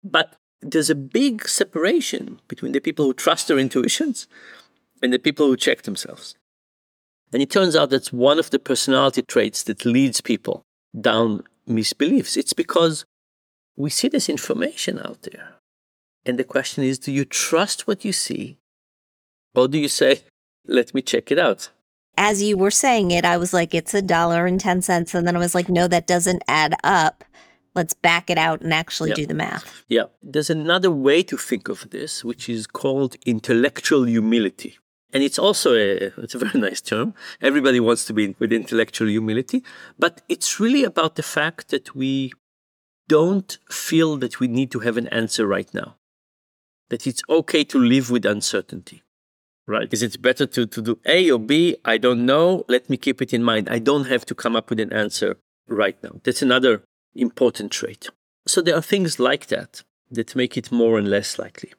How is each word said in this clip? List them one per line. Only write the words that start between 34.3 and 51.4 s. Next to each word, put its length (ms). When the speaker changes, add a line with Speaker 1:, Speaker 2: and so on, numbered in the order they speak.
Speaker 1:
And 120
it's 160
also 340
a, 440
it's 180
a 40
very 220
<laughs> 80
nice 120
term. 320
Everybody 380
wants 260
to 80
be 260
with 140
intellectual 540
humility, 560
but 300
it's 320
really 240
about 320
the 80
fact 460
that 260
we 360
don't 500
feel 480
that 220
we 80
need 240
to 80
have 180
an 120
answer 360
right 280
now, 220
that 160
it's 240
okay 360
to 140
live 300
with 160
uncertainty, 800
right? 260
Is 100
it 180
better 260
to, 180
to 160
do 240
A 260
or 80
B? 360